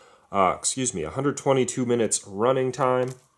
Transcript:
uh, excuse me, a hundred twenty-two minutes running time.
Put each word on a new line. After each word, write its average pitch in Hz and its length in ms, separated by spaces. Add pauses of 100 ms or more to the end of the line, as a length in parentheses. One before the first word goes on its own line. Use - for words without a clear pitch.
(320)
uh, 95 240
excuse - 380
me, 90 80
a 76 80
hundred 139 260
twenty-two 131 480
minutes 120 440
running 127 440
time. 127 380 (280)